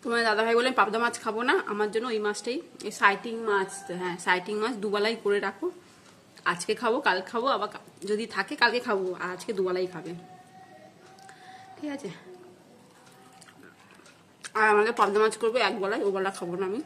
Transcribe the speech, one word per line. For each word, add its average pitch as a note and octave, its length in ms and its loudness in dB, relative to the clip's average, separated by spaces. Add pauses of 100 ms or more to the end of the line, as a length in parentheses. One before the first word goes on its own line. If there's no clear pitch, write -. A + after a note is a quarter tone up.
তোমার A#3 260 0
দাদাভাই A3 320 4
বলে B3+ 100 2 (100)
পাবদা G3+ 240 4
মাছ A#3 100 0 (100)
খাবো A3 240 -2
না, D#4 60 6 (180)
আমার G#3 220 0
জন্য A3 200 0
ওই G#3+ 120 0
মাছটাই, A#3 320 -2 (300)
এই G#3+ 120 -8
সাইটিং A3 340 4 (160)
মাছ, G3 200 2 (300)
হ্যাঁ F3+ 160 -4 (100)
সাইটিং F3+ 360 0
মাছ B3 120 -2 (100)
দুবেলাই G#3 300 0 (100)
করে G3+ 220 2
রাখো, G3+ 200 -6 (840)
আজকে F3 200 -4 (100)
খাবো, A#3 140 2 (100)
কাল F#3 120 4 (120)
খাবো, A#3+ 160 -2 (100)
আবার G#3 160 -4
কা-, - 140 -16 (240)
যদি G#3+ 140 0 (100)
থাকে G3 280 -4
কালকে A#3+ 240 4
খাবো, G3 180 2 (180)
আর F3 140 -4
আজকে - 220 -10
দুবেলাই F#3 360 0
খাবে, E3 180 -10 (1600)
ঠিক D4+ 200 -8
আছে? G#3 120 -8 (2500)
আর G#3+ 160 6
আমাদের G#3+ 260 6
পাবদা G3+ 220 4
মাছ A3 200 4
করবো A3+ 140 2 (120)
এক F#3+ 140 0
বেলায়, A3 240 -2
ও - 100 2
বেলা F#3+ 220 0
খাবো F3 220 -6
না G3 100 -2
আমি A3+ 160 -4